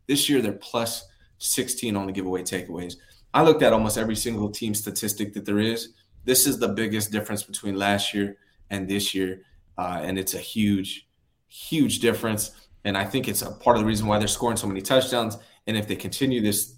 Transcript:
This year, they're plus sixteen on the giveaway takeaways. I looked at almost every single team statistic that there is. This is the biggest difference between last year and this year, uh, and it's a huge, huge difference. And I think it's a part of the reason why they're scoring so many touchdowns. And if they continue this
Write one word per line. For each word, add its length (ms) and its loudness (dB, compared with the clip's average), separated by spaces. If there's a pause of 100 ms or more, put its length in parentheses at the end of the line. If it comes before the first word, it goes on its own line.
This 220 2
year, 120 4
they're 120 0
plus 520 -4 (340)
sixteen 580 -2
on 80 -2
the 80 -4
giveaway 300 -2
takeaways. 520 -8 (380)
I 100 6
looked 200 6
at 100 8
almost 240 2
every 180 0
single 340 -2
team 240 -4
statistic 600 -4
that 120 -8
there 140 2
is. 300 0 (340)
This 240 4
is 120 0
the 100 0
biggest 420 -2
difference 320 -2
between 320 -6
last 380 2
year 240 0 (320)
and 180 -4
this 260 0
year, 280 -2 (360)
uh, 240 -4
and 160 -4
it's 160 -4
a 60 -6
huge, 680 0 (420)
huge 500 0
difference. 520 0 (340)
And 120 -2
I 80 0
think 240 -2
it's 120 -2
a 100 -6
part 260 4
of 60 2
the 40 2
reason 200 0
why 120 4
they're 80 0
scoring 300 -2
so 100 -4
many 140 -4
touchdowns. 560 0 (300)
And 100 0
if 100 -2
they 80 -2
continue 460 -2
this 360 0